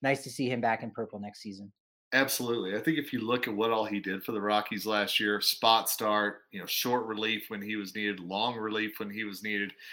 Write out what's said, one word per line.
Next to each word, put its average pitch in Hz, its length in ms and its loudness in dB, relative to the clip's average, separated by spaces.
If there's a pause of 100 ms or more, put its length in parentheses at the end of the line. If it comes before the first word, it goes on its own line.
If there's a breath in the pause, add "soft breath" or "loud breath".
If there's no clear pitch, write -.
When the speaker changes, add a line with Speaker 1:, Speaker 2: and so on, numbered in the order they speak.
Speaker 1:
Nice 135 220 2
to 131 80 -10
see 123 180 0
him 123 100 0
back 113 220 2
in 117 80 -6
purple 107 300 -6
next 104 240 -10
season. 98 280 -12 (400)
Speaker 2:
Absolutely. 120 640 2
I 107 40 -2
think 160 180 2
if 143 160 -4
you 120 60 0
look 120 280 0
at 110 80 -2
what 113 140 2
all 110 160 2
he 101 140 -2
did 95 240 -4
for - 80 -6
the 104 100 -2
Rockies 104 460 0
last 104 320 2
year, 104 200 2
spot 113 520 6
start, 104 580 2
you 98 100 -14
know, 87 60 -10
short 123 400 0
relief 110 460 -2
when 104 100 -6
he 104 140 -4
was 98 180 -6
needed, 104 260 -2
long 101 360 -2
relief 110 440 -4
when 104 120 -6
he 110 140 -6
was 98 180 -8
needed, 101 300 -2 (200 loud breath)